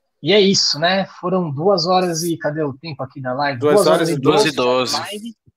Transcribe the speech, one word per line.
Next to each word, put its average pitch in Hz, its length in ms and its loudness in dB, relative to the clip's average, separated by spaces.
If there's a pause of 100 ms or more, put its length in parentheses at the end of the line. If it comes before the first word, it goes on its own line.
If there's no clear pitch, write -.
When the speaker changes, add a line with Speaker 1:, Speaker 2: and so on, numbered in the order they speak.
(220)
Speaker 1:
E 151 120 0
é 214 60 6
isso, 190 380 2
né? 185 280 0 (140)
Foram 180 300 -2
duas 165 360 0
horas 180 380 0
e, 165 140 -4
cadê 151 260 -6
o 139 100 -4
tempo 151 280 -14
aqui 135 200 -12
da 127 120 -6
live? 139 260 -4
Speaker 2:
Duas 147 160 4
Speaker 1:
Duas 190 120 6
Speaker 2:
horas 160 120 4
Speaker 1:
horas 165 100 0
Speaker 2:
e - 40 -2
Speaker 1:
e 143 60 -4
Speaker 3:
Duas 147 260 4
e 156 60 2
Speaker 1:
doze - 0 -
de 131 40 -14
Speaker 3:
doze. 123 440 0
Speaker 1:
live. 214 360 -12 (220)